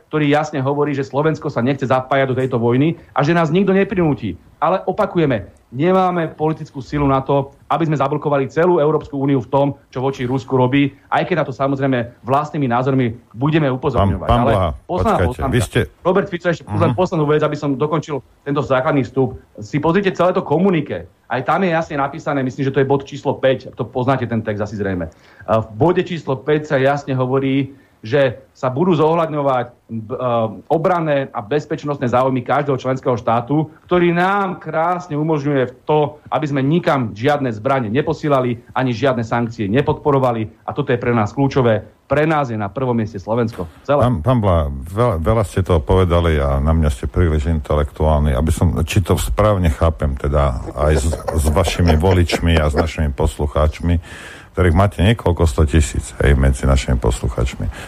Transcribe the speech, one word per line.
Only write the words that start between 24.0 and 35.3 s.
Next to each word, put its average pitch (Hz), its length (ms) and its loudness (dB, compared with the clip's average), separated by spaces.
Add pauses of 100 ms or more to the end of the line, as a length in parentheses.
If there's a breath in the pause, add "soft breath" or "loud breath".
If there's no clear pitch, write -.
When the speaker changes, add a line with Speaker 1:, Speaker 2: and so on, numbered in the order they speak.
Speaker 1:
ten 110 160 -2
text 104 180 -4
asi 104 140 -6
zrejme. 95 360 -4 (360 loud breath)
A 110 120 2
v 110 140 -2
bode 170 300 2
číslo 160 340 -6
päť 151 300 -2
sa 151 100 0
jasne 139 380 0
hovorí, 135 560 0 (300 loud breath)
že 127 560 0
sa 127 160 -4
budú 170 240 2
zohľadňovať, 151 680 2 (220)
b-, 110 240 -8
e, 123 40 -4 (560)
obranné 160 600 0
a 120 120 -8
bezpečnostné 143 640 -4
záujmy 127 320 0
každého 135 400 -2
členského 131 360 -2
štátu, 120 520 0 (160 loud breath)
ktorý 175 320 2
nám 190 400 0
krásne 160 640 -4
umožňuje 147 640 -2